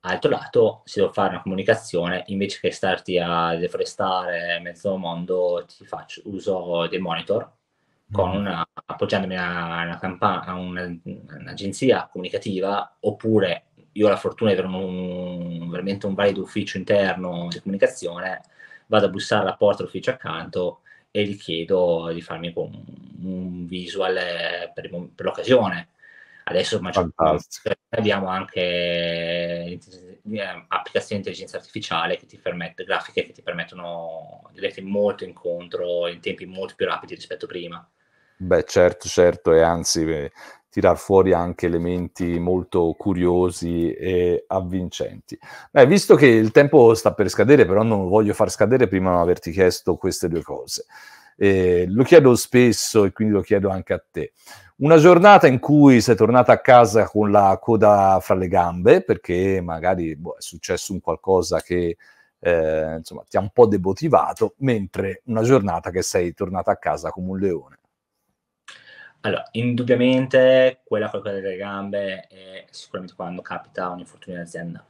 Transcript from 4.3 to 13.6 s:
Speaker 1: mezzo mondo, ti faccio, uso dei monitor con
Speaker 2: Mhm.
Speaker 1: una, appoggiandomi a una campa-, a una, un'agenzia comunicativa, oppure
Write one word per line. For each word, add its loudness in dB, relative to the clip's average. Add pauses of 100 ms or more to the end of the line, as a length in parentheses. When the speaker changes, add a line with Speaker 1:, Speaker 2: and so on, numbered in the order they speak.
Speaker 1:
mezzo -8
mondo, -6
ti -20
faccio, -16
uso -6
dei -8
monitor -6 (640)
con -2
Speaker 2:
Mhm. -6
Speaker 1:
una, -6 (180)
appoggiandomi -6
a -8
una -10
campa-, -6
a -10
una, -10 (100)
un'agenzia -6
comunicativa, -8
oppure -2 (280)